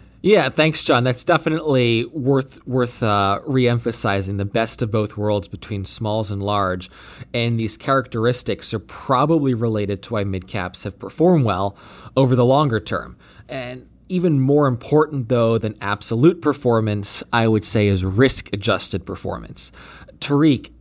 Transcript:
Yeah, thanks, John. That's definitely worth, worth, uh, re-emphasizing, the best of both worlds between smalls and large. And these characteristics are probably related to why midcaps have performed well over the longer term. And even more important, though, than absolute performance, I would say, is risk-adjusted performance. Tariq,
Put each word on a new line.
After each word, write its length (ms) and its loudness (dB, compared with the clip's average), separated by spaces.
Yeah, 260 4
thanks, 360 0
John. 180 4
That's 220 0
definitely 840 2
worth, 600 -2
worth, 340 -2
uh, 440 2
re-emphasizing, 880 0
the 80 -2
best 360 -2
of 120 -4
both 240 -2
worlds 320 -2
between 360 -8
smalls 460 -4
and 100 -4
large. 480 -2
And 240 0
these 180 -4
characteristics 960 -2
are 60 -4
probably 760 0
related 520 -2
to 100 -8
why 80 -2
midcaps 600 -6
have 160 -10
performed 440 2
well 320 0
over 200 4
the 100 4
longer 320 4
term. 380 -6
And 400 -12
even 300 0
more 300 4
important, 600 0
though, 300 2
than 220 -6
absolute 600 2
performance, 920 0
I 160 4
would 160 2
say, 240 2
is 160 2
risk-adjusted 1000 0
performance. 680 -10
Tariq, 600 2